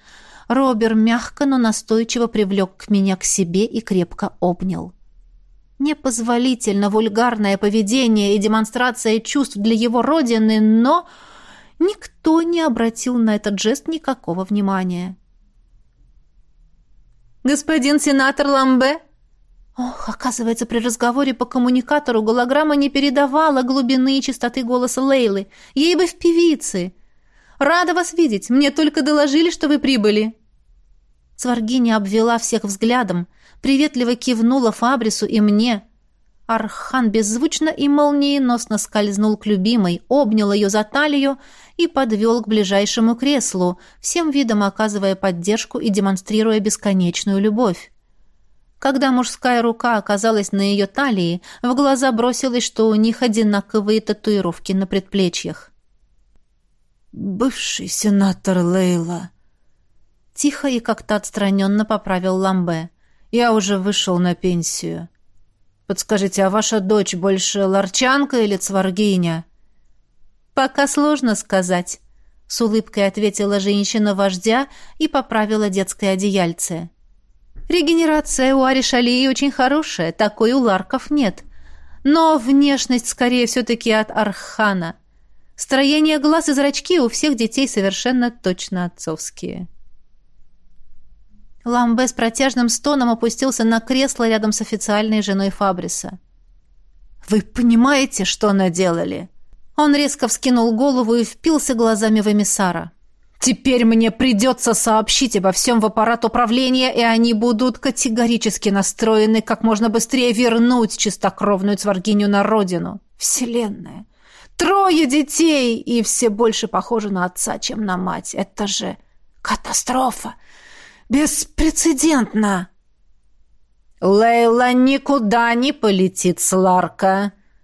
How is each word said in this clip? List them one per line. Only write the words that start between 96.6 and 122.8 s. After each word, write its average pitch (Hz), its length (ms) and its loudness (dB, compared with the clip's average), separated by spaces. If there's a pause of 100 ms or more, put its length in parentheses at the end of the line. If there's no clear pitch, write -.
«Вы 214 140 2
понимаете, 247 800 2
что 208 300 0
наделали?» 180 760 0 (480)
Он 294 180 4
резко 285 340 0
вскинул 233 460 0
голову 247 400 2
и 240 100 2
впился 294 500 -2
глазами 220 460 2
в 208 120 0
эмиссара. 180 600 -2 (460)
«Теперь 247 460 0
мне 226 260 4
придется 247 640 0
сообщить 220 640 0
обо 190 160 2
всем 233 280 0
в 220 60 2
аппарат 226 380 0
управления, 254 680 0
и 233 100 0
они 233 320 2
будут 240 440 0
категорически 233 920 -2
настроены 220 720 2
как - 200 -4
можно 220 260 2
быстрее 240 440 0
вернуть 233 640 2
чистокровную 202 800 -2
цваргиню 202 520 0
на 202 140 2
родину. 190 580 -2 (160)
Вселенная! 220 880 -6 (500)
Трое 349 500 4
детей, 277 720 2
и 233 240 0
все - 280 0
больше 226 360 0
похожи 208 440 -4
на 185 140 -2
отца, - 360 -6
чем 220 240 -6
на 185 120 -2
мать. 185 380 -6
Это - 320 -6
же 202 300 -6 (460)
катастрофа! - 920 -4 (760)
Беспрецедентно!» 262 1600 0 (1300)